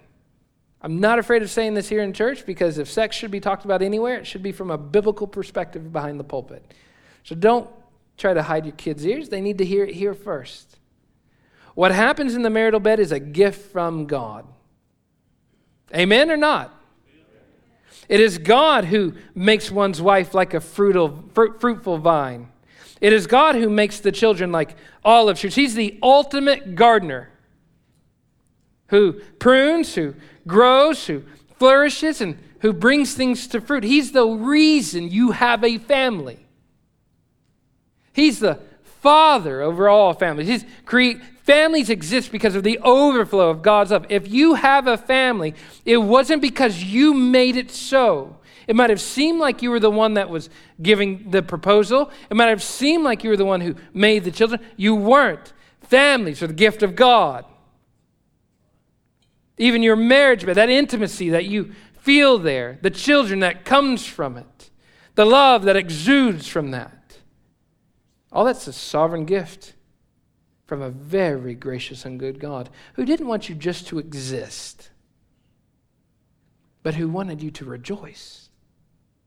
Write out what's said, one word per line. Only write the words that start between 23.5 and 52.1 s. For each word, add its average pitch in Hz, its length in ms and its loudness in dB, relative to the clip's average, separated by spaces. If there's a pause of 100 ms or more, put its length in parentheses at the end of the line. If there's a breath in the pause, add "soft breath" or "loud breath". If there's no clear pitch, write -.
who 226 140 0
makes 208 320 -2
the 196 100 0
children 185 400 0
like 160 240 -4 (300 loud breath)
olive 214 340 4
shoots. 190 160 -8
He's 262 180 0
the 220 300 -4
ultimate 277 720 2
gardener 175 540 2 (1600)
who 202 260 4 (260 loud breath)
prunes, 277 560 2
who 147 200 -6 (300 loud breath)
grows, 254 640 4
who 143 160 -8 (340 loud breath)
flourishes, 277 600 2
and 175 180 -6 (220 loud breath)
who 214 140 0
brings 254 400 0
things 254 340 -4
to 226 140 -6
fruit. 269 240 -4
He's 269 260 0
the 247 160 2
reason 226 840 0
you 226 220 2
have 240 320 0
a 233 140 -2
family. 220 680 -4 (1700)
He's 277 300 0
the 180 180 0 (240 loud breath)
father 277 800 2
over 170 260 0
all 202 260 6
families. 160 340 -4
He's 240 180 -2 (200 loud breath)
cre-, 240 340 0 (240 loud breath)
families 302 460 4
exist 214 420 -4
because 208 240 -2
of 196 80 -4
the 226 160 0
overflow 247 680 2
of 160 120 -4
God's 208 300 4
love. 202 180 0
If 202 200 -4
you 285 240 4
have 269 320 2
a 233 120 0
family, 240 580 -2 (280 loud breath)
it 233 140 2
wasn't 254 440 2
because 226 420 -2
you 247 300 2
made 254 440 2
it 254 140 -8
so. 214 640 -2 (300 soft breath)
It 220 80 -2
might 240 160 4
have 196 100 0
seemed 330 380 -2
like 277 220 -2
you 240 100 -2
were 233 80 -2
the 208 120 4
one 220 220 0
that 196 160 -2
was 160 200 -10 (320 soft breath)
giving 196 500 -2
the 190 100 2
proposal. 208 680 0 (180 loud breath)